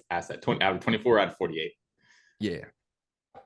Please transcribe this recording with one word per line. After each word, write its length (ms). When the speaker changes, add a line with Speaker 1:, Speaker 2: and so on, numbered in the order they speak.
Speaker 1:
ask 200
that. 120
Twen-, 220
out 120
of 60
twenty-four 380
out 100
of 80
forty-eight. 360
Speaker 2:
Yeah. 120